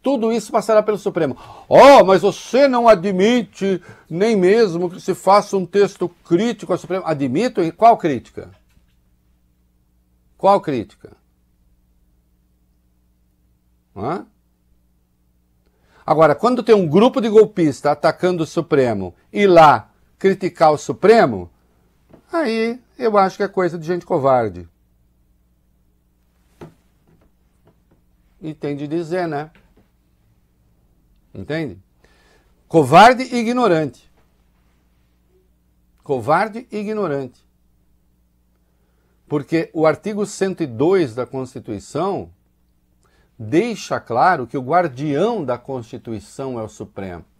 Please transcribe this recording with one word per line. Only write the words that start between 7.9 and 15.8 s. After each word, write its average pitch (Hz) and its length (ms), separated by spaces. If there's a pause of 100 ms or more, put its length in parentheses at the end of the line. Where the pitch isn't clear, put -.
crítica? 120 540 (1900)
Qual 196 240
crítica? - 560 (2750)
Hã? 131 300 (1800)